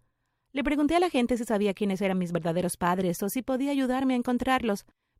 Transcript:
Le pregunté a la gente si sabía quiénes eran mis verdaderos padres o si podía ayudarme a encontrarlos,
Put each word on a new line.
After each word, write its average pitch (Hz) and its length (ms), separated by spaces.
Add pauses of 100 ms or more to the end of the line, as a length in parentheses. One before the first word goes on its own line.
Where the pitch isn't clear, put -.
(520)
Le 277 100
pregunté 294 340
a 349 40
la 359 100
gente 247 260
si 226 80
sabía 208 300
quiénes 196 260
eran 190 180
mis 175 140
verdaderos 170 440
padres 180 460
o 202 60
si 247 140
podía 269 280
ayudarme 262 440
a - 20
encontrarlos, 247 680 (360)